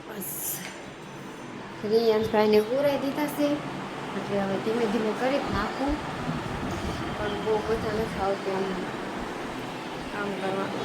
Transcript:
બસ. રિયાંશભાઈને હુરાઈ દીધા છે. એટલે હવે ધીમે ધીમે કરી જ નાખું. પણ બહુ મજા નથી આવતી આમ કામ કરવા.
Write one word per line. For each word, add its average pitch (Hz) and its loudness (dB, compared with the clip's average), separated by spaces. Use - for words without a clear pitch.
બસ. 208 -10
રિયાંશભાઈને 214 6
હુરાઈ 269 4
દીધા 277 0
છે. 294 2
એટલે 196 -2
હવે 196 2
ધીમે 226 2
ધીમે 214 2
કરી 262 4
જ - 2
નાખું. 220 0
પણ 202 -2
બહુ 214 4
મજા 214 0
નથી 190 -2
આવતી 196 0
આમ 190 0
કામ 202 -2
કરવા. 190 -2